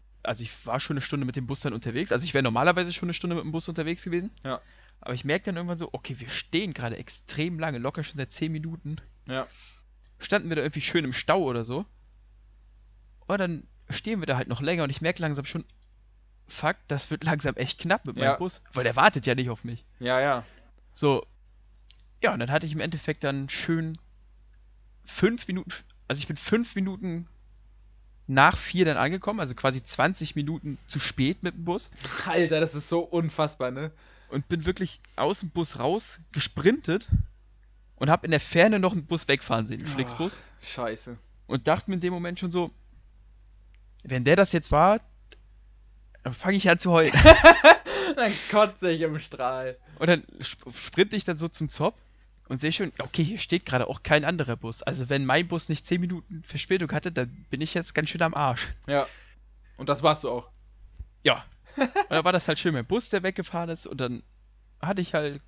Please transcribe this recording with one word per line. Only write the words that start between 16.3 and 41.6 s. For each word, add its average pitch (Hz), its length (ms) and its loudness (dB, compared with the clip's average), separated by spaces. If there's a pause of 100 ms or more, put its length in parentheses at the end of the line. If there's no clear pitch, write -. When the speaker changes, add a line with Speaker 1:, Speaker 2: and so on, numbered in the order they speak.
Speaker 1:
fuck, - 280 -2 (120)
das 143 240 -6
wird 156 120 -6
langsam 151 320 0
echt - 240 -6
knapp 190 260 -2
mit 127 120 -10
meinem 135 140 0
Speaker 2:
Ja. 139 40 2
Speaker 1:
Bus, - 260 -8 (120)
weil 127 100 -2
der 113 120 0
wartet 139 300 4
ja 123 100 2
nicht 127 140 -4
auf 113 140 -10
mich. 117 220 -12 (140)
Speaker 2:
Ja, 127 200 0
ja. 131 260 0 (480)
Speaker 1:
So. 143 320 0 (960)
Ja, - 120 2
und - 60 -6
dann 123 120 -4
hatte 160 140 0
ich 151 80 -6
im 151 80 -4
Endeffekt 156 420 -6
dann 139 260 -4
schön 165 480 -4 (1080)
fünf - 420 0
Minuten, 180 240 -6 (360)
also 135 120 -4
ich 143 80 -8
bin 151 100 -6
fünf - 380 -2
Minuten 185 520 -6 (1000)
nach 139 300 6
vier - 280 0
dann 151 120 2
angekommen, 185 420 -2
also 131 160 -6
quasi 131 280 0
zwanzig - 520 -2
Minuten 147 500 -6
zu - 140 -6
spät - 440 -2
mit 180 120 -6
dem 170 100 -12
Bus. 175 240 -6 (380)
Speaker 2:
Alter, 165 320 2
das 156 160 0
ist 147 140 -6
so 170 100 2
unfassbar, 160 720 -2
ne? 143 200 -8 (360)
Speaker 1:
Und 135 200 -4
bin 165 180 -4
wirklich 180 340 -4 (160)
aus 151 240 0
dem 180 100 -10
Bus 165 300 -6
raus, 165 400 -4 (120)
gesprintet 165 760 0 (880)
und - 160 0
hab 175 140 2
in 170 60 -2
der 151 80 4
Ferne 202 400 4
noch 185 120 2
einen 165 140 -4
Bus 165 220 -4
wegfahren 120 380 0
sehen, 110 160 -10
einen 156 80 -8
Speaker 2:
Ach, 139 60 -6
Speaker 1:
Flixbus. 131 460 -4 (200)
Speaker 2:
scheiße. 117 560 -8 (300)
Speaker 1:
Und - 200 -2